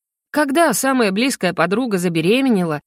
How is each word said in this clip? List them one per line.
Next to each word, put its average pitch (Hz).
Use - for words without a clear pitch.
Когда 294
самая 254
близкая 208
подруга 202
забеременела 180